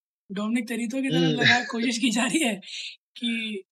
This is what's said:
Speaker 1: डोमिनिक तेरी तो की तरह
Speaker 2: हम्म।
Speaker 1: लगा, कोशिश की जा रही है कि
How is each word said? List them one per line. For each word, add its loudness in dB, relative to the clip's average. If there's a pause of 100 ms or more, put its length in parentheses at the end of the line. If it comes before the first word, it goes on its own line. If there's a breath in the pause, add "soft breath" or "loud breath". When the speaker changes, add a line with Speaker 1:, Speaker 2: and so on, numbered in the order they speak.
(320)
Speaker 1:
डोमिनिक -2
तेरी -4
तो -2
की 0
तरह 2
Speaker 2:
हम्म। 4
Speaker 1:
लगा, 4
कोशिश -2
की 2
जा 2
रही 0
है 2 (600 loud breath)
कि -4 (100)